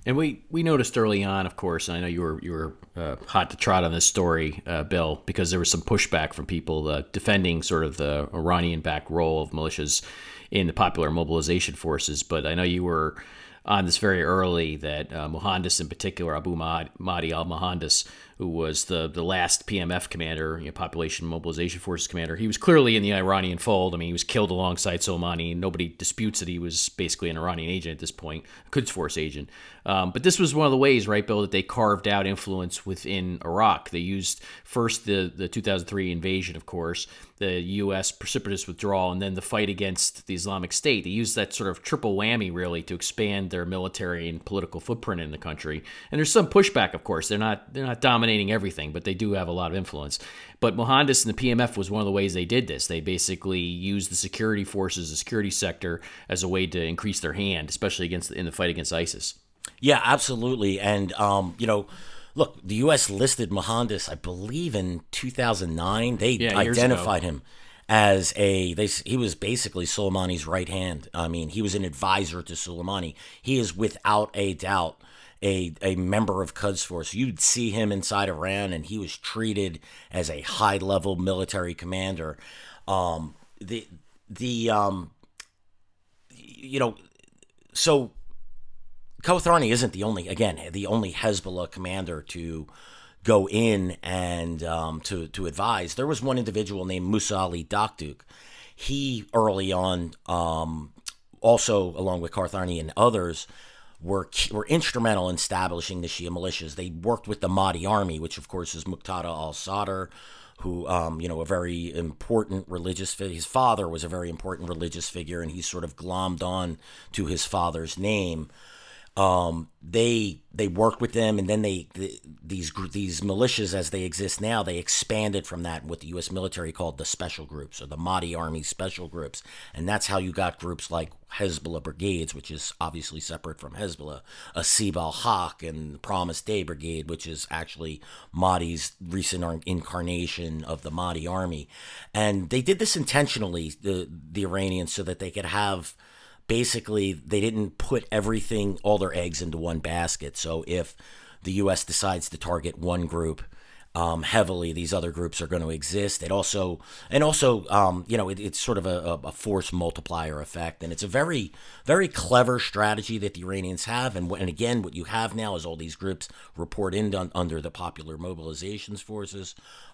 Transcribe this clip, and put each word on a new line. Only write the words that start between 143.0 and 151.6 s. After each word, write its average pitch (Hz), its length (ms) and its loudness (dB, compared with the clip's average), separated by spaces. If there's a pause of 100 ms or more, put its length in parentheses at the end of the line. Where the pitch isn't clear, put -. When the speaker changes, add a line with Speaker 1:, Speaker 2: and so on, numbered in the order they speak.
Speaker 2:
the, 90 280 -2
the 82 360 -4
Iranians, 92 480 0
so 101 100 -4
that 90 160 -6
they 92 120 -6
could 95 140 -6
have, 98 500 -2 (520)
basically, 107 640 2
they 78 260 -2
didn't 107 380 0
put - 340 0
everything, 104 720 0
all 104 140 6
their 92 180 -2
eggs 87 260 -2
into 82 160 -4
one 82 220 -2
basket. 80 560 -2
So 82 320 -4
if 87 300 -2 (460)
the 92 100 -2
U 98 180 4